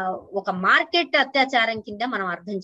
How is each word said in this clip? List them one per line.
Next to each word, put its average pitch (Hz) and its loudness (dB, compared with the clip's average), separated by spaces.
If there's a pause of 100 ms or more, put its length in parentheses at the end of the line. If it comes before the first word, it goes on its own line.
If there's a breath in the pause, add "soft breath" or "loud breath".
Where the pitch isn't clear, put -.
(340)
ఒక 196 -4
మార్కెట్ 294 2
అత్యాచారం 262 2
కింద 208 -10
మనం 208 -2
అర్థం 175 -6